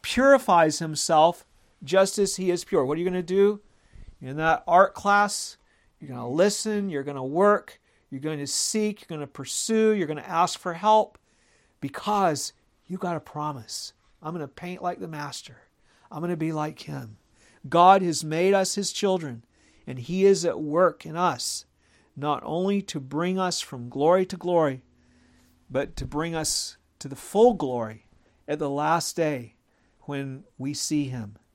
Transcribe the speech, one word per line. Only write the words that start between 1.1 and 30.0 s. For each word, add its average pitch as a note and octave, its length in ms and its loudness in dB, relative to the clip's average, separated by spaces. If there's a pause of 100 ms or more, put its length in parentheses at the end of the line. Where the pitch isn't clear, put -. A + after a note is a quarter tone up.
just F#3+ 340 2
as G3 180 0
he F#3 160 -2
is F3 120 -2
pure. D#3+ 200 0
What C#3+ 140 -2
are - 20 -6
you F3 80 -4
gonna F3+ 160 -4
do? G3 380 2 (580)
In C3 180 -10
that D#3+ 300 2
art F3+ 280 6
class, G3+ 640 0 (420)
you're C#3+ 100 -16
gonna A#2+ 200 -8
listen, G3+ 600 0
you're C#3+ 140 -4
gonna C#3 200 -8
work, F#3 560 2 (360)
you're C3+ 60 -10
going D3+ 180 -6
to C#3+ 80 -8
seek, G#3 540 -2
you're D#3+ 160 -12
gonna C#3+ 100 -8
pursue, A3 640 0
you're F#3+ 160 0
gonna D3+ 140 -6
ask F3 360 -2
for F3 180 -8
help G#3+ 420 2 (640)
because F3+ 720 -2 (340)
you F3+ 100 -10
got F3 200 -4
a - 20 -6
promise. D3 720 -10 (320)
"I'm D#3+ 100 -10
gonna D#3 140 -8
paint F3+ 340 -14
like F3+ 200 -6
the F3+ 80 -12
master. D3 540 -14 (460)
I'm D3+ 120 -12
gonna F3 160 -4
be D#3+ 160 -4
like D3+ 300 -8
him." B2+ 340 -14 (500)
God F3+ 340 8
has E3 220 -2
made E3 300 2
us F#3+ 220 2
his G3 180 -6
children, E3 500 -2 (420)
and B2+ 140 -12
he F3+ 240 -2
is F#3+ 220 6
at D#3 160 -2
work D#3 440 2
in D#3+ 120 -10
us, E3+ 480 -2 (500)
not C#3+ 300 -4
only F#3+ 380 0
to D#3 180 -8
bring D#3+ 360 -4
us F3+ 220 -2
from A#2+ 300 -12
glory D#3+ 380 2
to F#3+ 100 -12
glory, D#3+ 440 0 (880)
but C3 280 -6
to C3+ 80 -8
bring D#3 280 -6
us - 440 -6 (220)
to C#3+ 100 -14
the - 80 -12
full A3+ 360 4
glory A#2+ 520 -6 (420)
at D3 120 -4
the D3 100 -2
last D3+ 480 0
day D3 380 -2 (480)